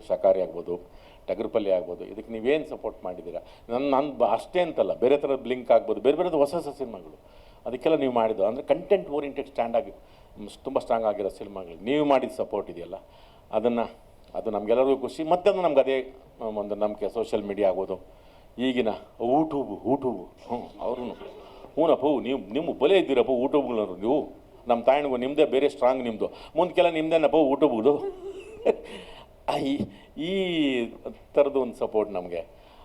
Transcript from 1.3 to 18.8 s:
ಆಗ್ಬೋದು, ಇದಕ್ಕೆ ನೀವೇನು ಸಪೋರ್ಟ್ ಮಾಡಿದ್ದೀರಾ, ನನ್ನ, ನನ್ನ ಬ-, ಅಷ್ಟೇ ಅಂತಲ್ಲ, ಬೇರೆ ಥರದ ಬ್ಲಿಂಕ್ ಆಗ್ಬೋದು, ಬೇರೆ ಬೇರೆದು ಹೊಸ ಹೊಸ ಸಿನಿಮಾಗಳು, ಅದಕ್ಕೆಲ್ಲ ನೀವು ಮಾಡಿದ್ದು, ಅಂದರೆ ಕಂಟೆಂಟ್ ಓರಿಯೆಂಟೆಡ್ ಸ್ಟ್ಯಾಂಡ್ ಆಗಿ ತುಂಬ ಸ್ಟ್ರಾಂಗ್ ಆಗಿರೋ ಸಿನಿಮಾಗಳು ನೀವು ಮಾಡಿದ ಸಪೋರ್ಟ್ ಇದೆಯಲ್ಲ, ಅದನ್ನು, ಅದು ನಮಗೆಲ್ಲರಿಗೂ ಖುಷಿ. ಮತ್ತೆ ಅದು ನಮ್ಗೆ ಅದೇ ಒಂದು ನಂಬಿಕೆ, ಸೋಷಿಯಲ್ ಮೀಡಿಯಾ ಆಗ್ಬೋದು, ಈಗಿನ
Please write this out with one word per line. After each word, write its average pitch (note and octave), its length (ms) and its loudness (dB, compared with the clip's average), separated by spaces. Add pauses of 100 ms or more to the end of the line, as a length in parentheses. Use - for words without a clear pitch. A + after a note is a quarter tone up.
ಆಗ್ಬೋದು, F2 340 -2
ಇದಕ್ಕೆ G2 260 -14
ನೀವೇನು B2+ 380 0
ಸಪೋರ್ಟ್ A2 340 -10
ಮಾಡಿದ್ದೀರಾ, F2 360 -10 (300)
ನನ್ನ, C3+ 260 0
ನನ್ನ C#3+ 160 0
ಬ-, A#3 120 0
ಅಷ್ಟೇ - 380 0
ಅಂತಲ್ಲ, D3 320 0
ಬೇರೆ C3 240 4
ಥರದ C#3 180 0
ಬ್ಲಿಂಕ್ B2 360 -2
ಆಗ್ಬೋದು, A2 300 4
ಬೇರೆ D3 160 4
ಬೇರೆದು F3 200 0
ಹೊಸ C#3+ 180 2
ಹೊಸ E3+ 120 -4
ಸಿನಿಮಾಗಳು, G2+ 520 -12 (460)
ಅದಕ್ಕೆಲ್ಲ B2+ 320 0
ನೀವು C3+ 160 0
ಮಾಡಿದ್ದು, A2 320 2
ಅಂದರೆ A#2+ 180 -2
ಕಂಟೆಂಟ್ F3+ 460 0
ಓರಿಯೆಂಟೆಡ್ C#3+ 380 -6
ಸ್ಟ್ಯಾಂಡ್ A#2 280 -4
ಆಗಿ - 160 0 (720)
ತುಂಬ C3 160 -2
ಸ್ಟ್ರಾಂಗ್ A#2 260 0
ಆಗಿರೋ G2+ 240 0
ಸಿನಿಮಾಗಳು F#2 540 -14
ನೀವು C#3+ 220 2
ಮಾಡಿದ C3 320 4
ಸಪೋರ್ಟ್ G#2 320 -4
ಇದೆಯಲ್ಲ, E2+ 260 -12 (560)
ಅದನ್ನು, A2+ 400 0 (420)
ಅದು G#2+ 180 -6
ನಮಗೆಲ್ಲರಿಗೂ A#2+ 460 2
ಖುಷಿ. C3+ 260 -6
ಮತ್ತೆ F3 260 2
ಅದು F#3+ 120 0
ನಮ್ಗೆ D3+ 180 4
ಅದೇ C3 340 0 (260)
ಒಂದು G#2 360 -6
ನಂಬಿಕೆ, G#2 340 -2
ಸೋಷಿಯಲ್ G#2+ 340 -2
ಮೀಡಿಯಾ G2+ 260 2
ಆಗ್ಬೋದು, F#2 300 -2 (600)
ಈಗಿನ B2 280 2 (340)